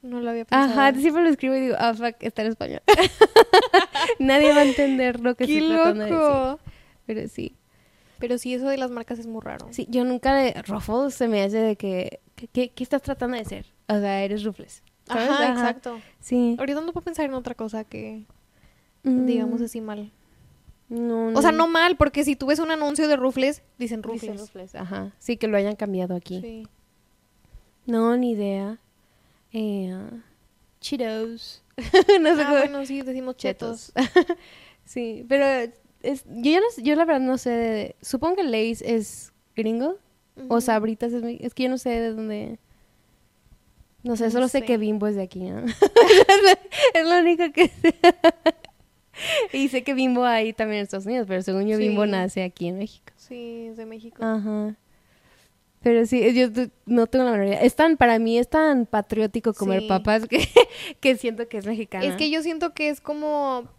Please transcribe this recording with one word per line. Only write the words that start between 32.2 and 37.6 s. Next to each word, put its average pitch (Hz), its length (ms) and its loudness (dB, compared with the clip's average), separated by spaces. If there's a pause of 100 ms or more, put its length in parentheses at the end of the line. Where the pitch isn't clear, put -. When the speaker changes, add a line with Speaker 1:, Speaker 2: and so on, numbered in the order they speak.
Speaker 2:
No 320 140 4
sé 302 80 0
Speaker 1:
Ah, - 60 0
Speaker 2:
cómo. 294 100 4
Speaker 1:
bueno, 277 260 -2
sí, 277 160 -8
decimos 254 360 -8
chetos. 233 580 -10
Speaker 2:
Chetos. 320 400 2 (300)
<laughs> - 200 -20
Sí, 240 420 -10
pero 262 440 0 (320)
es, 269 240 -6
yo 233 240 0
ya 339 80 4
no 453 120 2
sé, 247 120 -14
yo 294 120 2
la 330 100 2
verdad 302 160 2
no 254 160 0
sé 247 140 -4
de, 226 500 -4